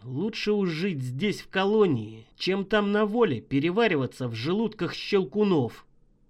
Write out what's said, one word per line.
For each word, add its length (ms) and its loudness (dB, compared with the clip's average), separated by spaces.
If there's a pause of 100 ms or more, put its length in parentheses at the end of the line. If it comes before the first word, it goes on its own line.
лучше 480 -4
уж 180 2
жить 320 -4
здесь, 380 -2
в 80 -20
колонии, 880 2
чем 280 -2
там 280 2
на 140 2
воле 340 2
перевариваться 880 0
в 80 -8
желудках 580 -2
щелкунов. 880 0 (460)